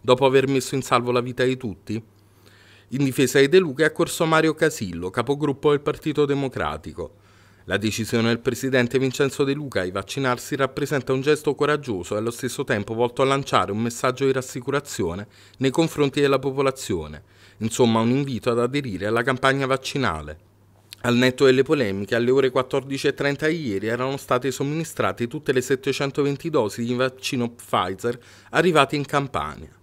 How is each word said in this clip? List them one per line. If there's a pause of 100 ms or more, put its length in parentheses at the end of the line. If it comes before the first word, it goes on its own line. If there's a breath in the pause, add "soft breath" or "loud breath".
dopo
aver
messo
in
salvo
la
vita
di
tutti?" (920 soft breath)
In
difesa
di
De
Luca
è
accorso
Mario
Casillo,
capogruppo
del
Partito
Democratico. (480 soft breath)
"La
decisione
del
presidente
Vincenzo
De
Luca
di
vaccinarsi
rappresenta
un
gesto
coraggioso
e
allo
stesso
tempo
volto
a
lanciare
un
messaggio
di
rassicurazione (320 loud breath)
nei
confronti
della
popolazione. (340 soft breath)
Insomma,
un
invito
ad
aderire
alla
campagna
vaccinale." (640)
Al
netto
delle
polemiche,
alle
ore
quattordici
e
trenta
di
ieri
erano
state
somministrate
tutte
le
settecentoventi
dosi
di
vaccino
Pfizer (300 loud breath)
arrivate
in
Campania. (140)